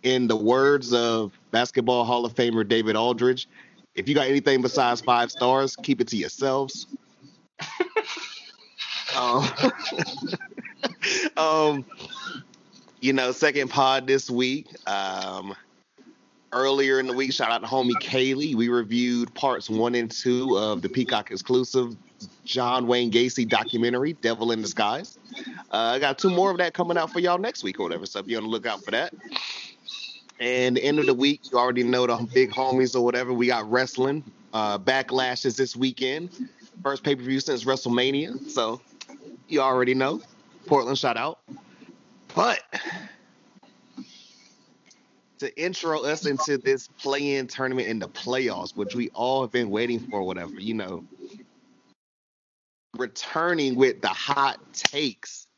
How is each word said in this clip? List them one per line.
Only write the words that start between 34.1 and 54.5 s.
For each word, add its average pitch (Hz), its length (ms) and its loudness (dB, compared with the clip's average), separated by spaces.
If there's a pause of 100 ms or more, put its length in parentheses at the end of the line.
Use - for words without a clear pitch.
Uh, 107 260 0
Backlash 127 680 0
is 120 100 0
this 131 200 -2
weekend. 131 760 -4 (320)
First 139 220 -4
pay-per-view 135 360 0
since 127 240 -2
WrestleMania, 131 840 0
so 113 320 -2 (640)
you 147 140 2
already 127 320 4
know. 131 280 0 (440)
Portland, 135 320 2
shout 120 200 0
out. 143 220 -6 (960)
But 208 260 2 (2750)
to 139 240 -6
intro 165 400 -2
us 151 240 -2
into 143 320 0
this 127 300 0
play-in 139 600 -2
tournament 131 400 -4
in 113 120 -2
the 92 100 -8
playoffs, 113 680 -4
which 101 200 -6
we 123 140 -4
all 131 340 -2
have 113 80 -6
been 120 180 0
waiting 117 300 0
for, 104 240 -4
whatever, 90 300 -6
you 98 200 -6
know, 95 320 -6 (1900)
returning 143 800 -2
with 127 260 4
the 113 80 0
hot 135 480 0 (160)